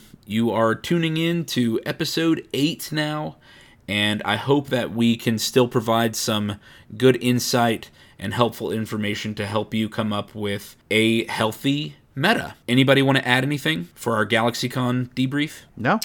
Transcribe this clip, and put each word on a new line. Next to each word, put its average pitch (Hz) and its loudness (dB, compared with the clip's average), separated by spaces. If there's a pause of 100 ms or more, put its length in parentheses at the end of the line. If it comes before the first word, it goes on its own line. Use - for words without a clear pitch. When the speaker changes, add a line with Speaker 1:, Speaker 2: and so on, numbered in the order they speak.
(260)
Speaker 1:
You 113 0
are 113 2
tuning 165 0
in 165 0
to 113 0
episode 160 -2
eight 143 -2
now, 151 -4 (520)
and 104 0
I 101 0
hope 139 0
that 113 -2
we 117 4
can 113 -2
still 123 2
provide 117 0
some 104 -2 (380)
good 123 6
insight 120 0 (280)
and 101 -6
helpful 110 0
information 107 -4
to 107 -4
help 104 -2
you 110 0
come 107 -4
up 101 -6
with 104 -8 (140)
a 113 4
healthy 139 -2 (200)
meta. 151 -2 (120)
Anybody 135 4
wanna 135 4
add 127 2
anything 156 -4
for 117 -4
our 107 2
GalaxyCon 123 0
debrief? 135 -4 (160)
Speaker 2:
No, 156 0